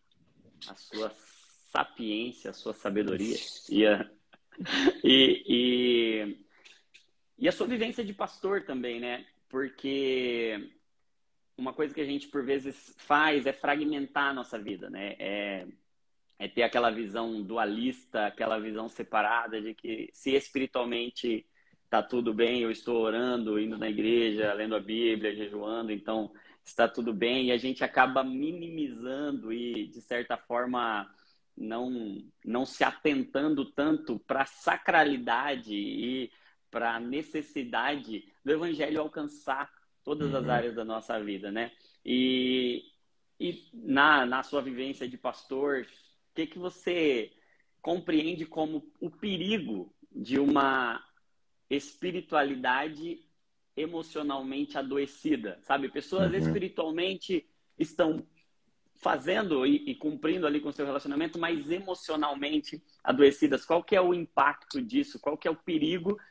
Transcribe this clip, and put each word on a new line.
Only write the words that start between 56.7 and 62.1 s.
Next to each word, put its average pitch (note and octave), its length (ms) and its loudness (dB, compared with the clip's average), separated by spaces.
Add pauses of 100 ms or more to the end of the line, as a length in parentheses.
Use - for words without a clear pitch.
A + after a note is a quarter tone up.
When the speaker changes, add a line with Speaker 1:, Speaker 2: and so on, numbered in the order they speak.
Speaker 1:
estão D#3+ 460 2 (720)
fazendo D#3 680 2
e, C#3+ 240 4
e B2+ 40 -6
cumprindo D#3 520 -2
ali D3 140 0
com D3 80 -6
o C#3+ 40 -6
seu C#3+ 140 -4
relacionamento, C#3+ 520 -4
mas E3 320 -2
emocionalmente D3+ 1120 -4 (200)